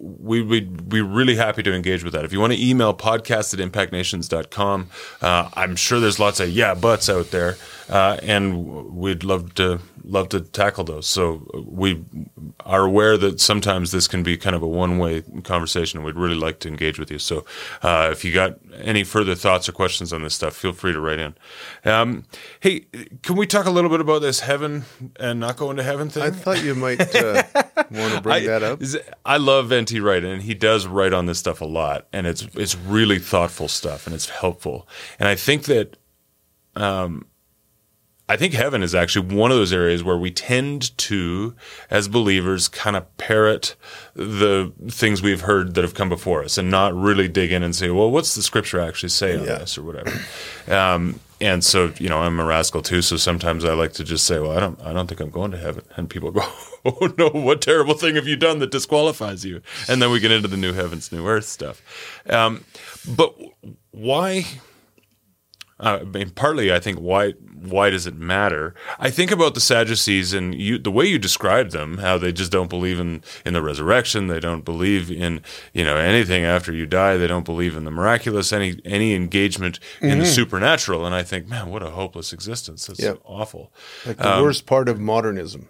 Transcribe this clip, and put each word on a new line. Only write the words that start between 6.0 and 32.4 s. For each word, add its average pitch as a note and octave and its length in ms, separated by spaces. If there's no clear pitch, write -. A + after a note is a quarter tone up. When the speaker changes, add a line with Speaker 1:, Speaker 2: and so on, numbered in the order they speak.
Speaker 1:
there's G#2 180
lots G2+ 220
of F2+ 100
yeah G2+ 240
buts G#2 340
out F#2 220
there, F2+ 260
uh, G2 320
and F#2+ 440
w-, C#2+ 240
we'd F2 320
love F2+ 340
to, F2+ 240
love F#2 280
to G2 100
tackle G2+ 440
those. D#2 220
So E2 400
we F#2 340
are F#2+ 220
aware G#2 320
that F#2 200
sometimes F#2 540
this F2+ 160
can F2+ 140
be E2+ 160
kind F#2 180
of E2 60
a E2 60
one-way F2 540
conversation, E2+ 540
and D#2 80
we'd D#2+ 100
really E2+ 200
like D#2+ 240
to E2+ 80
engage D#2 300
with D#2 120
you. D2+ 80
So, D#2 260
uh, E2 280
if - 140
you F2+ 80
got F#2 260
any G#2 260
further F#2+ 300
thoughts F#2 340
or - 40
questions F2+ 420
on D#2+ 80
this D#2 120
stuff, D#2 220
feel F#2 160
free F2+ 220
to D2+ 60
write D#2 180
in. D#2 160
Um, A2+ 400
hey, F#3+ 260
can F3+ 140
we G#3 100
talk G3+ 200
a F#3+ 40
little F3 200
bit D#3+ 100
about D3+ 220
this C3+ 180
heaven C#3+ 440
and A#2+ 180
not A#2 200
going C#3 180
to C3+ 60
heaven C#3+ 260
thing? D3 140
Speaker 2:
I D3+ 80
thought F#3 340
you C#3 100
might, B2+ 260
uh, A#3 280
Speaker 1:
<laughs> D4 320
Speaker 2:
wanna - 300
bring C#3+ 240
Speaker 1:
I, - 20
Speaker 2:
that A2 160
up. A#2+ 200
Speaker 1:
is, C3+ 160
I C#3 140
love C3+ 340
N B2 120
T A2+ 160
Wright, G2 240
and F#2+ 180
he A2 120
does G#2+ 320
write F#2+ 260
on F2+ 140
this E2+ 120
stuff E2 220
a E2 60
lot, D#2 460
and F#2 140
it's, E2+ 160